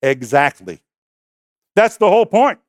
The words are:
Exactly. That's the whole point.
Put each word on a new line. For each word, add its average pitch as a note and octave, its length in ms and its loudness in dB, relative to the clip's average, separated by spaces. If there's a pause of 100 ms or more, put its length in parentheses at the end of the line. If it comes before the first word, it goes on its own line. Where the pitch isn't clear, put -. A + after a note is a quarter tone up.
Exactly. C3 800 -4 (920)
That's A3 220 0
the G#3 120 2
whole A3 160 2
point. A#3+ 440 0